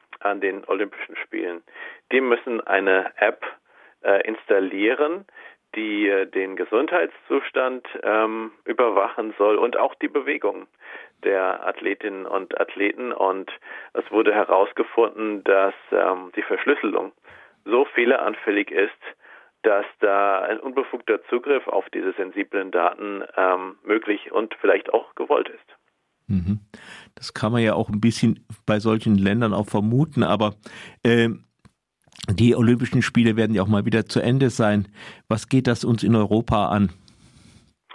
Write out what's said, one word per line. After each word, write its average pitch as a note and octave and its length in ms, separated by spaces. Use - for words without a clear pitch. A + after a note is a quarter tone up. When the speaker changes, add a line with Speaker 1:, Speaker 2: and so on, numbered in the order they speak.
Speaker 1:
an G2+ 200
den G2 260
Olympischen G2 500
Spielen, F2 460
die B2+ 80
müssen A#2+ 400
eine F#2+ 560
App, - 280
äh, G2 240
installieren, A2+ 960
die, G#2+ 340
äh, G2 180
den F#2+ 300
Gesundheitszustand, C3 1300
ähm, A2 500
überwachen A2 720
soll G#2 200
und A#2+ 200
auch B2 200
die D3 120
Bewegung C3+ 600
der F#2+ 440
Athletinnen G2 580
und F#2+ 340
Athleten. G#2 540
Und F#2+ 380
es - 180
wurde G#2 220
herausgefunden, G#2 1120
dass, G2 300
ähm, F#2 420
die - 80
Verschlüsselung - 680
so A#2 180
fehleranfällig A2 840
ist, F#2+ 220
dass G#2 220
da G2+ 420
ein G2+ 180
unbefugter B2+ 640
Zugriff B2+ 440
auf - 220
diese F#2 240
sensiblen F#2+ 560
Daten, F#2+ 520
ähm, F#2+ 480
möglich G#2 480
und G#2+ 260
vielleicht - 360
auch - 200
gewollt - 360
ist. - 260
Speaker 2:
Mhm. G2+ 320
Das - 200
kann A2 180
man A#2+ 80
ja G#2+ 140
auch G2+ 160
ein G#2 100
bisschen A2+ 460
bei G#2+ 140
solchen A2 400
Ländern G#2 340
auch G2+ 140
vermuten, A#2 560
aber, G2+ 320
ähm, A#2 400
die A2+ 260
Olympischen A#2+ 460
Spiele A2+ 340
werden A2 180
ja F#2+ 80
auch G2 60
mal G2+ 160
wieder A2 220
zu - 140
Ende C3 280
sein. G#2 400
Was - 220
geht C3 160
das A#2+ 180
uns A2+ 180
in A2+ 140
Europa G#2+ 520
an? G2+ 220